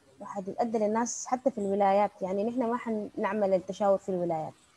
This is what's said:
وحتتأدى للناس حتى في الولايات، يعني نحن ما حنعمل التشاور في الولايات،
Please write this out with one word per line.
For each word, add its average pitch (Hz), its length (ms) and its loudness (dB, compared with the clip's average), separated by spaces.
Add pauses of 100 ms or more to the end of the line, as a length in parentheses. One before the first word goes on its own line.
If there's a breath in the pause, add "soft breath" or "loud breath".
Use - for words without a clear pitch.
(200)
وحتتأدى 208 580 -4
للناس 220 480 0
حتى 254 260 0
في - 60 -8
الولايات، 202 540 4 (100)
يعني 196 220 -2
نحن 233 160 -2 (100)
ما 240 80 -2
حنعمل 208 760 -2
التشاور 190 440 2
في - 120 -6
الولايات، 175 440 -2 (240 soft breath)